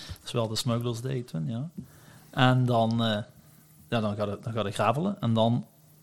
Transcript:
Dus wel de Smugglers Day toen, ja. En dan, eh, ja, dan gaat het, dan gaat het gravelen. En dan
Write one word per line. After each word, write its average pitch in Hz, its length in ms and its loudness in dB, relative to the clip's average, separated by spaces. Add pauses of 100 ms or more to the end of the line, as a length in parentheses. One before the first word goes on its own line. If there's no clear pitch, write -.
(220)
Dus - 100 -14
wel 117 160 -2
de 110 80 -6
Smugglers 117 460 -2
Day 131 200 -4
toen, 160 260 -6
ja. 120 220 -6 (640)
En 127 340 6
dan, 117 380 2
eh, 110 140 2 (720)
ja, 120 100 0
dan 104 160 -2
gaat 104 120 -2
het, 101 160 -8
dan 113 100 -6
gaat 110 120 -2
het 98 80 -4
gravelen. 143 460 0
En 117 140 0
dan 113 320 2 (380)